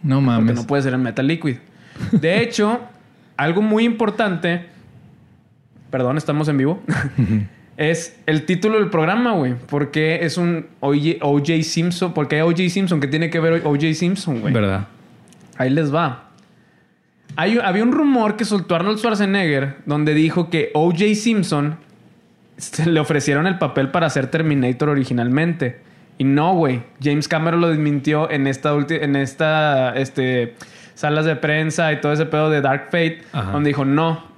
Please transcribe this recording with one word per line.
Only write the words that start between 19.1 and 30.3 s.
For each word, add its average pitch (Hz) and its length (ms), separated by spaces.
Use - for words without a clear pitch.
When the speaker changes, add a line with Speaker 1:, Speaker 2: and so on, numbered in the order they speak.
Speaker 2:
donde 151 280
dijo 160 360
que 160 240
O 160 180
J 208 240
Simpson 170 640
se - 320
le 160 100
ofrecieron 147 480
el 185 100
papel 135 340
para 165 160
hacer 135 200
Terminator 147 640
originalmente. 131 880
Y 131 80
no, 147 300
güey. 135 260
James 147 280
Cameron 165 320
lo 170 80
desmintió 151 600
en 139 160
esta 139 300
ulti-, 147 260
en 143 140
esta, 139 800
este, 127 600